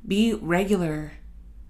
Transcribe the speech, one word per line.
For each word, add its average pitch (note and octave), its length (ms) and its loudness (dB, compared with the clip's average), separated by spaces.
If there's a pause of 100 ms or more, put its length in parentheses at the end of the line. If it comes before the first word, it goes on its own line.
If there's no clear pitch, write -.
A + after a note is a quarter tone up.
Be G#3+ 280 4
regular. E3+ 800 0 (560)